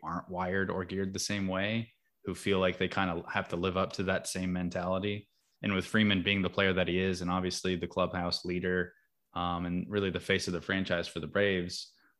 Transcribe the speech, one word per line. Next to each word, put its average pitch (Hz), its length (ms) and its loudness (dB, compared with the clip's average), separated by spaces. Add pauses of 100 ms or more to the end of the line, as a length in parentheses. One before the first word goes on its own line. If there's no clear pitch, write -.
aren't - 260 -6
wired 92 420 0
or 92 140 -2
geared 95 280 -2
the 95 60 -4
same 101 280 -2
way, 104 460 0 (320)
who 95 100 -4
feel 98 240 2
like 92 200 4
they 92 100 2
kinda 87 340 0 (100)
have 98 160 0
to - 80 -4
live 90 200 0
up 95 180 2
to 101 80 -4
that 92 240 0
same 92 260 -4
mentality. 92 760 -2 (340)
And 104 100 0
with 92 140 0
Freeman 104 360 4
being 98 200 2
the 90 80 0
player 98 220 4
that 90 160 2
he 87 100 2
is, 92 240 0
and 87 80 -2
obviously 92 460 0
the 85 100 -4
clubhouse 87 580 -2
leader, 90 480 0 (420)
um, 87 320 -2
and 87 220 -2
really 98 220 0
the 90 100 -2
face 98 260 2
of 90 80 -2
the 82 60 -2
franchise 92 480 0
for 85 120 -6
the 80 60 -4
Braves, 95 640 0 (280)